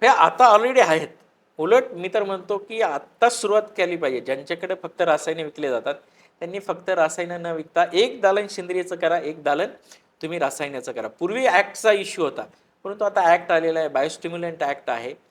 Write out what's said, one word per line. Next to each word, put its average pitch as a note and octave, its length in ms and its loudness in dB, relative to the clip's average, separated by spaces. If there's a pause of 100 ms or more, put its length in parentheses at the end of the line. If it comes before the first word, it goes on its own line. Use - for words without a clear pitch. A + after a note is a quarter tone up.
हे A#3+ 160 6
आता G#3 380 8
already B3 240 4
आहेत. D#3+ 280 2 (500)
उलट G3+ 240 4 (100)
मी F3+ 220 -8
तर G#3+ 80 2
म्हणतो G3 360 -6
की A3+ 220 -8
आत्ताच G#3+ 600 0
सुरुवात G#3 220 2
केली F3 340 -2
पाहिजे. C3+ 240 -2
ज्यांच्याकडे D#3 600 -6
फक्त E3+ 180 -8
रसायने D#3+ 420 0
विकले D3+ 260 -8
जातात, B2 260 -4 (440)
त्यांनी F3 200 -10
फक्त F#3+ 300 -8
रसायनं F3 540 -2
न E3+ 40 -8
विकता E3 460 0
एक A#3 280 0
दालन G3 260 2
सेंद्रियचं F3+ 500 -6
करा, E3+ 220 0
एक D#3 240 -8
दालन D3 240 0 (560)
तुम्ही D#3+ 160 -8
रासायनाचं C#3+ 540 -6
करा. A2+ 160 -8
पूर्वी G#3+ 380 -4
ॲक्टचा G3+ 460 2
इश्यू F#3+ 320 -2
होता, B2+ 180 -4 (420)
परंतु G#3 200 -6
आता G3+ 160 0
ॲक्ट F3 320 4
आलेला D#3+ 260 0
आहे, D#3+ 100 -2
बायोस्टिम्युलंट D#3+ 720 -4
ॲक्ट C#3+ 280 -4
आहे. B2 240 -6 (160)